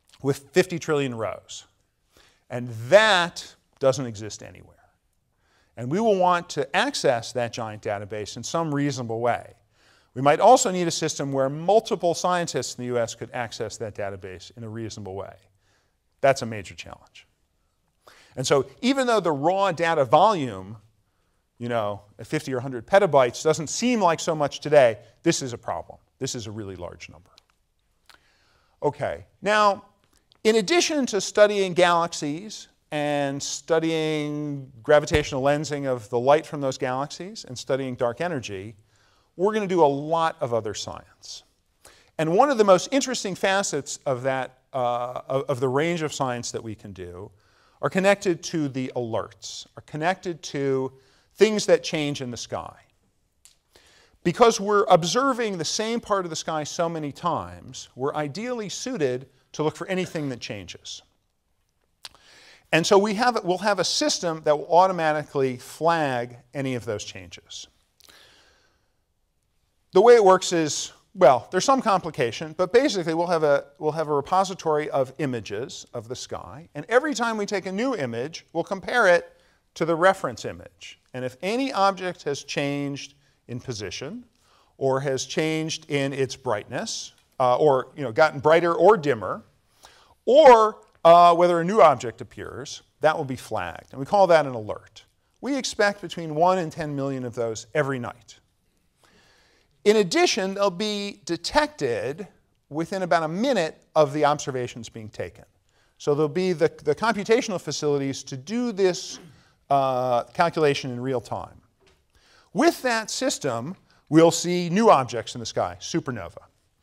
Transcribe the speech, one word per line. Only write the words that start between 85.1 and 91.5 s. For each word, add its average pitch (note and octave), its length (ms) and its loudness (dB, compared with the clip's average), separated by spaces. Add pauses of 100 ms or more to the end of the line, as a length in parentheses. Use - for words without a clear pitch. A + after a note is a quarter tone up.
changed D#3+ 640 -4
in C#3 240 -2
its C3 220 -4
brightness, B2 760 -6 (260)
uh, B2+ 200 2
or, C#3 380 4
you D3+ 60 -8
know, A#2 100 -6
gotten D3+ 280 2
brighter E3 320 4
or F3+ 240 6
dimmer, C#3 480 -4 (800)
or, A#3 540 8 (260)
uh, F3 300 10
whether F3 260 4